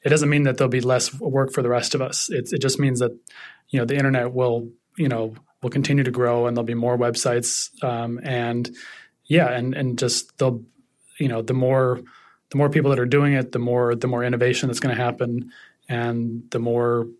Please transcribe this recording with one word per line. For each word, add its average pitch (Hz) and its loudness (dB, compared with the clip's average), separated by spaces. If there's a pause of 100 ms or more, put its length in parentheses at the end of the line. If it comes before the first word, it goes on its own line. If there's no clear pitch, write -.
it 143 0
doesn't 151 4
mean 147 4
that 131 2
there'll 135 2
be 123 0
less 127 0
work 135 -2
for 139 0
the 120 0
rest 123 0
of 131 0
us. - -4
It, 127 -4
it 156 -2
just 131 0
means 131 2
that, 120 0 (520)
you 135 0
know, 120 0
the 131 -2
internet 135 0
will, 120 0 (300)
you 160 0
know, 113 -2 (260)
will - -2
continue 139 2
to 127 0
grow 120 2
and 120 0
there'll 120 -2
be 120 -4
more 120 0
websites. 120 0 (120)
Um, 117 -4
and 120 -2 (580)
yeah, 147 4
and, 127 -2
and 123 -2
just - -4
they'll, 127 0 (560)
you 139 0
know, 113 -2
the 117 -2
more, 127 2 (480)
the - -4
more 143 4
people 147 2
that 135 2
are 123 2
doing 143 4
it, 131 0
the 127 -2
more, 120 2
the 117 -4
more 123 -2
innovation 123 2
that's 123 -2
gonna 131 0
happen, 120 -2 (360)
and 117 -4
the 120 -2
more 120 0 (120)